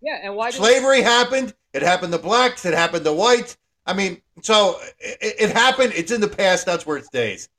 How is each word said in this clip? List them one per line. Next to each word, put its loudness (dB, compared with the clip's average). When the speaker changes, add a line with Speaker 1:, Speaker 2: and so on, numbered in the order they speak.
Speaker 1:
Yeah, -8
and -10
why -4
did -10
Speaker 2:
Slavery 4
happened. 0
It -4
happened 0
to 0
blacks. 0
It -2
happened -2
to 0
whites. 0
I -2
mean, -4
so 2
it, -8
it 2
happened. 2
It's -4
in -2
the 0
past. 0
That's -2
where -4
it -12
stays. -6